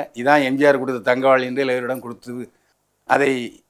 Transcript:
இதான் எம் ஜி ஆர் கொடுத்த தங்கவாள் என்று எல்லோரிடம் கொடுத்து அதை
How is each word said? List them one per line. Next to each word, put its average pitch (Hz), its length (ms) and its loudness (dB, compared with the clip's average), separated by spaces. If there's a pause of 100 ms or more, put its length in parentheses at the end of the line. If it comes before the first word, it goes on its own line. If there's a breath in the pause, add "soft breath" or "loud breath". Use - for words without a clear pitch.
(140)
இதான் 143 280 2
எம் 131 140 -2
ஜி 143 100 2
ஆர் 139 120 6
கொடுத்த 127 360 -2
தங்கவாள் 131 300 2
என்று 127 180 -4
எல்லோரிடம் 127 380 -4
கொடுத்து 120 500 -14 (540)
அதை 135 260 2 (400)